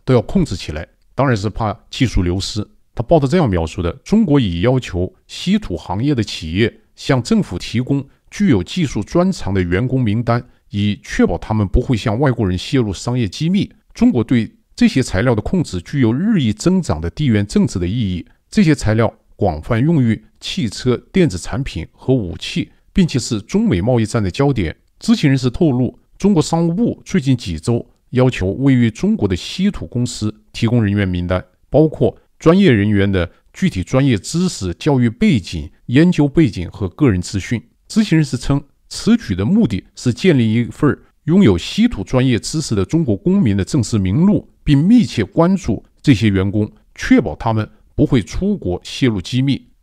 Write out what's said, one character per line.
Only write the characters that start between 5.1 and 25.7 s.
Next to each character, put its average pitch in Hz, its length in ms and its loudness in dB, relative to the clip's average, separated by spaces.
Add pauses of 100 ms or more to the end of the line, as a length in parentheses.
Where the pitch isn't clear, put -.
稀 - 320 -2
土 92 180 -8
行 92 280 -6
业 147 100 0
的 113 100 0
企 80 300 -10
业 104 280 0 (140)
向 131 280 -2
政 220 180 0
府 90 160 -6
提 110 240 -4
供 135 260 -4 (220)
具 202 200 0
有 101 120 4
技 165 240 -4
术 117 160 -4
专 180 300 0
长 - 200 -6
的 98 80 0
员 90 280 0
工 127 160 -2
名 107 180 0
单， 120 240 -2 (240)
以 101 320 -2
确 - 240 0
保 90 120 0
他 - 140 -8
们 107 160 0
不 123 140 0
会 120 160 0
向 107 220 -2
外 139 120 2
国 113 160 0
人 90 80 0
泄 131 240 -2
露 107 140 0
商 123 240 -6
业 117 100 0
机 156 220 -4
密。 185 220 0 (220)
中 240 180 2
国 123 100 2
对 120 320 0 (220)
这 240 120 4
些 131 140 0
材 95 200 -2
料 123 120 2
的 107 80 -2
控 180 220 0
制 90 180 -8
具 143 200 -4
有 110 120 2
日 185 280 0
益 110 100 0
增 180 300 0
长 78 180 -4
的 85 100 -6
地 147 160 -4
缘 104 220 2
政 208 180 2
治 - 140 -4
的 87 80 -2
意 104 100 -2
义。 95 280 -4 (240)
这 214 140 4
些 156 120 4
材 110 180 0
料 113 180 2 (260)
广 76 240 -2
泛 113 180 -2
用 151 240 2
于 113 180 0 (200)
汽 - 260 -4
车、 120 300 -2 (160)
电 175 160 4
子 90 80 -6
产 - 260 -6
品 - 300 -8
和 - 200 -2
武 92 240 -2
器， - 320 -6 (220)
并 180 160 2
且 139 100 -2
是 113 240 -4
中 214 260 -2
美 110 120 2
贸 120 200 2
易 110 60 2
战 113 160 -2
的 95 80 -2
焦 139 220 0
点。” 95 240 -4 (240)
知 233 160 2
情 156 140 2
人 135 80 2
士 131 120 -2
透 156 220 2